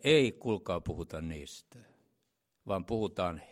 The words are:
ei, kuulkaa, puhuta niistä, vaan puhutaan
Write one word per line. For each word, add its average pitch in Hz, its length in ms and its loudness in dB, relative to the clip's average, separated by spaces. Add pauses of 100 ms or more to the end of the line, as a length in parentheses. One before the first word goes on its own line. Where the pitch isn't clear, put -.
ei, 139 280 6
kuulkaa, 95 480 -2
puhuta 82 400 -6
niistä, 78 580 -10 (880)
vaan 95 180 -2
puhutaan 95 680 -2